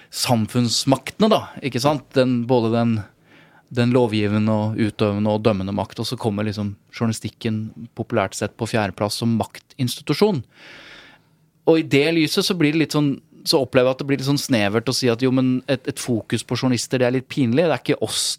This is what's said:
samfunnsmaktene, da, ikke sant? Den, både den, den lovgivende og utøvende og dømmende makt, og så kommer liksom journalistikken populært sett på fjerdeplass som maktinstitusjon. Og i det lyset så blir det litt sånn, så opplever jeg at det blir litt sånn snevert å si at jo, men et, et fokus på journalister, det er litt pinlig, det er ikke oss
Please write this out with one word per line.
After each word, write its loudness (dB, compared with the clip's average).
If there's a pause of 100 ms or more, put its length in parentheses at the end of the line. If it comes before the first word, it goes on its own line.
(120)
samfunnsmaktene, 0
da, 2 (240)
ikke -4
sant? 0 (140)
Den, 2
både 2
den, 2 (840)
den 2
lovgivende 2
og 0
utøvende 0
og -2
dømmende 2
makt, -6
og -6
så -6
kommer -2
liksom -4 (180)
journalistikken -4 (340)
populært -2
sett -6
på -4
fjerdeplass -2
som 2
maktinstitusjon. -2 (1300)
Og 6
i -4
det 2 (100)
lyset 0
så -2
blir 2
det 2
litt -2
sånn, 2 (340)
så 2
opplever 4
jeg 0
at -10
det -6
blir 0
litt -2
sånn 2
snevert 0
å -2
si 0
at 0
jo, 2
men 2 (160)
et, -4
et -8
fokus -2
på -4
journalister, -2
det 2
er 0
litt -6
pinlig, 2
det 2
er -4
ikke -2
oss -4